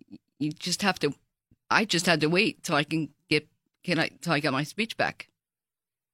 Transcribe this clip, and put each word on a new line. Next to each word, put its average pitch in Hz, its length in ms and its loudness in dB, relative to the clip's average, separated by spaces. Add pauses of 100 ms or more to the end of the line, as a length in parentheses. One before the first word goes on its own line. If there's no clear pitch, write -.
(380)
you 151 140 -4
just - 300 -6
have 202 180 0
to, 139 120 0 (580)
I 151 140 4
just 180 220 0
had 165 160 4
to 151 60 4
wait 202 340 2
till 165 140 -2
I 147 80 2
can 160 260 -2 (180)
get, 151 180 2 (380)
can 170 140 0
I, 160 100 0 (140)
till 170 100 -2
I 147 80 2
got 147 120 -2
my 131 100 -2
speech 214 340 -6
back. - 320 -4 (840)